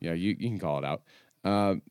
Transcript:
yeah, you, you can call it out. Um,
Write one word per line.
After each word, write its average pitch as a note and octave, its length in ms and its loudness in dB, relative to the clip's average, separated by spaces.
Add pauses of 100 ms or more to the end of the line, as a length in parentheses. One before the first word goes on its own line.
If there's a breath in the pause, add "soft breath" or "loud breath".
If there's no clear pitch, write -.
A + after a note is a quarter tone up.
yeah, E2+ 140 -4
you, F#2 240 0
you A#2 100 -2
can A2 100 -2
call D2+ 200 0
it C#2 80 -4
out. C#2+ 160 -2 (420 soft breath)
Um, G2+ 460 2